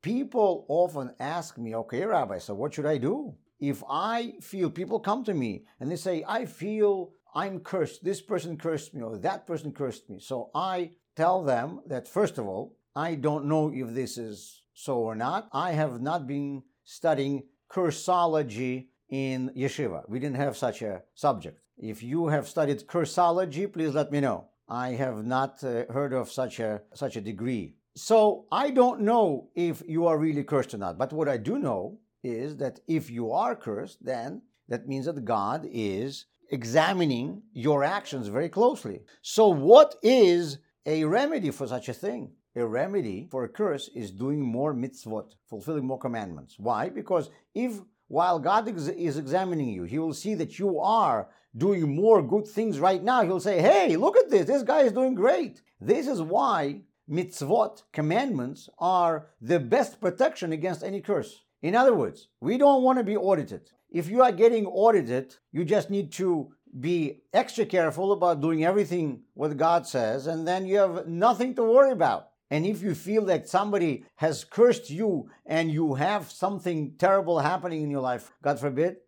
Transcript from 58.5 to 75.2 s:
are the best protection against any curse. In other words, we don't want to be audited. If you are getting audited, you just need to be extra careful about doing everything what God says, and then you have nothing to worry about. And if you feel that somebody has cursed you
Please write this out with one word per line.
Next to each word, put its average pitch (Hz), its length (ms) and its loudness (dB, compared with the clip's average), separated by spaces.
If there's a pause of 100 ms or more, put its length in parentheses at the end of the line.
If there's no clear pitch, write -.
are 170 480 2 (140)
the 127 180 2
best 127 420 0
protection 220 500 0
against 160 320 -4
any 196 180 -6
curse. - 420 -4 (180)
In 180 140 -2
other 254 200 6
words, 110 340 -4 (100)
we 202 180 -2
don't 277 260 6
want 254 140 6
to 240 60 0
be 208 140 -2
audited. 170 520 0 (220)
If 170 180 -2
you 240 140 4
are 247 80 8
getting 214 340 6
audited, 170 720 2 (160)
you 165 140 -2
just 180 240 2
need 196 240 -2
to 175 380 -2 (280)
be 160 420 -2 (120)
extra 233 320 0
careful 180 460 0
about 175 300 2
doing 160 220 0
everything 170 600 0 (100)
what 147 240 -4
God 165 300 2
says, 131 400 -2
and 165 200 -4
then 190 180 -2
you 190 120 2
have 180 300 2
nothing 226 480 0
to 240 80 0
worry 262 280 8
about. 139 380 0 (220)
And 151 140 0
if 196 160 -2
you 196 140 -2
feel 208 300 0
that 180 240 0
somebody 190 560 0 (100)
has 156 280 -2
cursed 233 460 4
you 170 400 -2 (160)